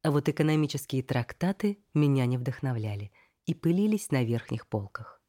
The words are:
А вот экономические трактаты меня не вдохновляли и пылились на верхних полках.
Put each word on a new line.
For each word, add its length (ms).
А 80
вот 160
экономические 760
трактаты 760
меня 320
не 120
вдохновляли 760
и 80
пылились 580
на 140
верхних 420
полках. 600